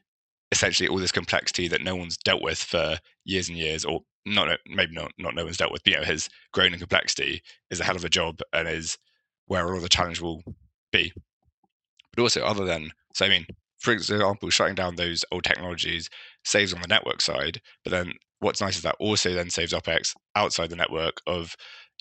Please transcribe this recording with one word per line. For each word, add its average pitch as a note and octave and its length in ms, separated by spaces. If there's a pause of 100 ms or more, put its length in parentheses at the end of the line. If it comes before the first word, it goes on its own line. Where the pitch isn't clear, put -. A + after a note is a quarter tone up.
(520)
essentially F#2 360
all F#2+ 100
this F2+ 140
complexity F2 560
that E2 160
no F#2 120
one's F2 220
dealt - 240
with D#2+ 160
for D#2+ 400 (280)
years F2+ 240
and E2+ 80
years, D#2 280
or D#2+ 140 (260)
not, F#2 400
maybe E2 280
not, D#2+ 260
not E2+ 160
no E2+ 80
one's E2+ 140
dealt F2+ 140
with, - 120
but, F#2+ 100
you D2+ 60
know, D2+ 60
has D#2+ 240 (220)
grown F#2 220
in E2+ 60
complexity, E2+ 640 (260)
is F2+ 100
a E2+ 40
hell F#2 120
of E2+ 100
a E2 40
job E2 300 (140)
and E2 140
is D#2+ 300 (480)
where F2+ 260
all F#2 80
the E2+ 100
challenge E2+ 300
will E2 220 (500)
be. F2 220 (1000)
But A#2+ 80
also A2 200
other G2+ 220
than, D#2+ 260 (220)
so, F#2+ 120
I G2 40
mean, F2+ 160 (320)
for - 140
example, G2+ 580
shutting F#2 240
down F2+ 220
those E2+ 360
old F2+ 120
technologies F2 680 (340)
saves G2+ 300
on F2 80
the E2+ 60
network - 340
side, D2 400 (220)
but E2+ 80
then F2+ 220 (260)
what's - 220
nice F#2 160
is E2 40
that E2 180
also G2+ 340
then F2 160
saves E2+ 240
opex E2 420 (200)
outside F2 340
the E2 60
network D#2+ 520
of, E2+ 280 (460)